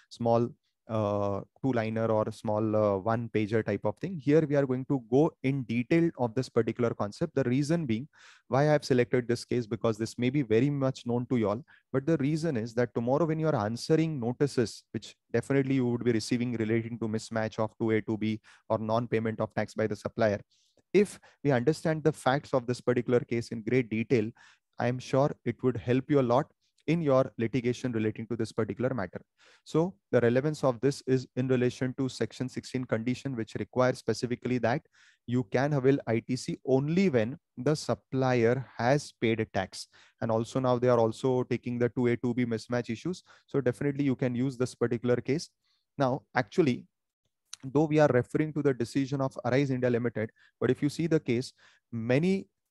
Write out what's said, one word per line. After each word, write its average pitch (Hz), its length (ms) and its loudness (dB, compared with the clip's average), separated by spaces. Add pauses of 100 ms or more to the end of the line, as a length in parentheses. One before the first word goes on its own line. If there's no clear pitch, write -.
small, 117 380 2 (420)
uh, 101 520 0 (200)
two-liner 113 440 0
or 110 260 2
small, 107 440 -2
uh, 104 220 2
one-pager 110 680 -2
type 101 180 -4
of 107 140 -2
thing. 180 200 -8
Here 151 320 4
we 143 60 -2
are 139 100 2
going 127 200 -4
to 135 260 -2
go 147 200 6 (120)
in 135 200 0
detail 165 540 0
of 120 160 -2
this 127 140 -4
particular 113 460 0
concept. 110 420 -6
The 135 80 2
reason 143 420 0
being 120 220 -2 (400)
why 143 260 4
I've 143 120 2
selected 123 420 2
this 117 160 -2
case, 117 240 -2
because 113 300 -2
this 110 200 -6
may 123 120 0
be 143 140 0
very 113 260 4
much 135 360 -2
known 120 200 -2
to 131 100 -2
you 107 140 2
all, 107 160 -4 (260)
but 135 140 -2
the 160 120 2
reason 151 380 0
is 117 200 -4
that 123 200 0
tomorrow 127 300 2
when 156 120 -2
you 160 100 0
are 147 80 2
answering 151 640 0
notices, 123 720 -2
which - 220 -10 (200)
definitely 135 420 0
you 127 100 2
would 120 200 -2
be 120 80 4
receiving 120 400 -2
relating 113 460 -2
to 113 100 -4
mismatch 110 500 -4
of 110 180 -2
two 110 140 0
A, 107 100 4
two 110 160 -4
B 107 220 -2 (300)
or 110 80 2
non-payment 110 640 -2
of 110 140 -4
tax 107 180 -4
by 110 140 -2
the 104 80 -2
supplier, 110 440 0 (540)
if 196 260 2 (240)
we 143 80 2
understand 156 500 0
the 151 120 2
facts - 400 -2
of 123 120 0
this 120 140 -2
particular 123 400 2
case 117 300 -4
in 117 120 -8
great 113 280 0
detail, 113 420 0 (480)
I 117 80 0
am 127 120 -2
sure 135 440 0
it - 200 -4
would 127 120 2
help 123 340 0
you 143 120 4
a 120 100 0
lot 127 140 4 (400)
in 165 160 0
your 131 360 4
litigation 120 540 -2
relating 110 360 -2
to 117 100 -4
this 113 160 -4
particular 117 400 -2
matter. 98 260 -8 (460)
So 170 300 0 (160)
the 123 100 4
relevance 131 420 0
of 123 160 0
this 139 260 -2
is 127 300 0
in 127 140 -2
relation 127 480 0
to 135 100 -2
section 127 400 -6
sixteen 127 380 -8
condition, 123 500 -4
which 110 200 -8
requires 123 420 0
specifically 123 640 -4
that 117 240 0 (420)
you 123 260 0
can 143 220 0
avail 139 240 4 (100)
I 113 120 0
T 123 180 -4
C - 280 -8
only 151 440 2
when 127 280 0 (200)
the 135 180 0
supplier 127 920 0 (120)
has 131 420 0
paid 113 220 0
a 107 40 -2
tax. - 420 -6 (340)
And 113 100 -4
also 117 300 -2
now 127 180 2
they 123 80 2
are 120 120 4
also 123 440 0
taking 120 340 -4
the 120 120 0
two 123 180 0
A, 120 80 2
two 120 180 -4
B 123 120 0
mismatch 117 440 -4
issues. 160 340 -8 (240)
So 143 120 -2
definitely 139 460 -2
you 131 100 2
can 123 200 -2
use 123 220 -2
this 123 160 -2
particular 120 440 0
case. 131 320 -4 (480)
Now, 139 240 0 (140)
actually, 131 500 0 (800)
though 135 220 2
we 151 140 2
are 147 100 8
referring 147 440 0
to 151 80 -4
the 135 120 2
decision 131 460 -2
of 135 240 -2
Arise 131 280 2
India 127 180 0
Limited, 117 400 -2 (320)
but 117 80 2
if 131 120 2
you 143 80 0
see 165 180 -4
the 160 120 2
case, 123 320 -2 (400)
many 139 560 0 (240)